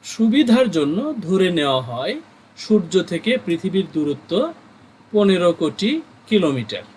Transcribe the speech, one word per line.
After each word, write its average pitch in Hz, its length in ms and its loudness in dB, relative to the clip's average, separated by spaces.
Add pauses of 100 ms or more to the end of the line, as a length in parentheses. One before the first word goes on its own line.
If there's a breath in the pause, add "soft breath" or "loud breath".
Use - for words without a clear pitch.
সুবিধার 233 640 2
জন্য 170 500 -2
ধরে 185 300 0
নেওয়া 143 320 0
হয় 131 380 -6 (360)
সূর্য 185 460 0
থেকে 185 420 -2
পৃথিবীর 185 480 -2
দূরত্ব 160 600 -2 (600)
পনেরো 190 400 4
কোটি 190 480 -2 (280)
কিলোমিটার। 127 540 0 (140)